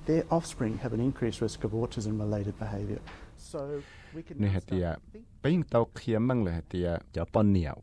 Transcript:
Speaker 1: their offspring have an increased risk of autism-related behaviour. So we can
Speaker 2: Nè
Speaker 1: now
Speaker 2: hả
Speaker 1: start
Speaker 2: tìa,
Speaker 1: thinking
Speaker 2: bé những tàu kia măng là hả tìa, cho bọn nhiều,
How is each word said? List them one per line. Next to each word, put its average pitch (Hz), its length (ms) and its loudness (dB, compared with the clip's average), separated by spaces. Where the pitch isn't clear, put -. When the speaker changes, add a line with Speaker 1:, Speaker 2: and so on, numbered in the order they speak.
Speaker 1:
their 160 220 2
offspring 123 500 0
have 113 200 -2
an - 20 2
increased 123 420 0
risk 110 200 -2
of 110 80 0
autism-related 107 880 0
behaviour. 104 400 -4
So - 220 -10
we 160 80 -10
can 160 160 -12
Speaker 2:
Nè 104 100 2
Speaker 1:
now 101 40 4
Speaker 2:
hả 95 80 0
Speaker 1:
start 92 220 -2
Speaker 2:
tìa, 85 120 0
Speaker 1:
thinking - 200 -18
Speaker 2:
bé 139 80 2
những 175 120 4
tàu 117 320 4
kia 110 220 0
măng 120 280 2
là 87 60 0
hả 85 180 -2
tìa, 87 280 0
cho 85 200 -2
bọn 104 200 6
nhiều, 87 300 2